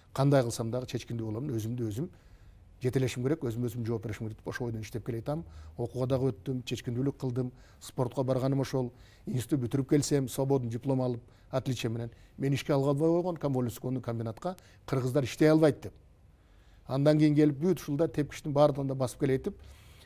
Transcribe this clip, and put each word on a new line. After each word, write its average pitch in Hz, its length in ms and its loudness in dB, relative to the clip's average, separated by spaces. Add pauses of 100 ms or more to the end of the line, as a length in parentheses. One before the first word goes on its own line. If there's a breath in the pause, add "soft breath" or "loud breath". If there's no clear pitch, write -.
(140 soft breath)
кандай 139 280 6
кылсам 113 300 -2
дагы 123 160 -4
чечкиндүү 117 380 -6
болом, 117 240 -4
өзүмдү 113 380 -4
өзүм 117 200 -4 (760 soft breath)
жетелешим 123 420 0
керек, 147 200 0
өзүм 120 240 -2
өзүм 117 180 -6
жооп 113 180 -2
беришим 110 240 -6
керек", — 110 120 -10
деп - 80 -16
ошол - 200 -6
бойдон 110 140 -6
иштеп 107 240 -10
келе 117 140 -4
атам. 151 240 -6 (340 loud breath)
Окууга 123 300 -2
дагы 131 240 2
өттүм, 127 320 -6
чечкиндүүлүк 127 540 -4
кылдым. 127 340 -4 (280 soft breath)
Спортко 131 440 -2
барганым 131 380 0
ошол. 127 300 -2 (360 soft breath)
Институт 135 320 -2
бүтүрүп 127 300 -2
келсем, 143 400 4
свободный 131 420 0
диплом 131 300 -2
алып, 123 200 -2 (300 soft breath)
отличие 127 400 -2
менен. 117 180 -6 (280 soft breath)
Мен 139 160 0
ишке 147 200 0
алга 139 160 4
албай 147 200 2
койгон 170 280 0
Камболинскону 127 640 -2
комбинатка, 113 540 -6 (320 soft breath)
"Кыргыздар 131 360 2
иштей 156 280 4
албайт", — 156 300 6
деп. - 120 -12 (960 soft breath)
Андан 143 320 4
кийин 151 160 6
келип 147 240 6
бүт 175 200 2
ушулда 151 280 0
тепкичтин 147 440 -4
баардыгында 139 440 2
басып 131 240 -4
келе 131 140 2
айтып, 165 220 -2 (500 soft breath)